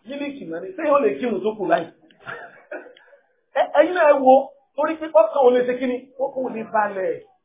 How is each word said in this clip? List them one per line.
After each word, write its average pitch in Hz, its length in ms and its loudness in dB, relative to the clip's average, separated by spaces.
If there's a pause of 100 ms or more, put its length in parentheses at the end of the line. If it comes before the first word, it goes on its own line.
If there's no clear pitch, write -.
mílíkì 277 440 -10
náà 165 160 -10
ni, 190 80 -12
ṣé 311 140 -10
yóò 294 180 4
lè 226 120 2
kírun 220 280 -4
tó 208 120 -2
kù 208 140 -10
láì? 160 180 2 (880)
<laughs> - 840 -20
Ẹ, 285 140 4
ẹ̀yin 330 240 2
náà 349 100 2
ẹ 294 100 6
wo, 262 200 6 (380)
torí 311 240 -2
pé 311 120 -10
kọ́kàn 311 340 4
ò 247 80 6
lè 247 120 4
ṣe 247 120 -4
kí 262 120 -4
ni? 247 100 -4 (140)
Kọ́kàn 262 320 -6
ò 240 60 -6
lè 220 160 -10
balẹ̀. 196 580 -4 (220)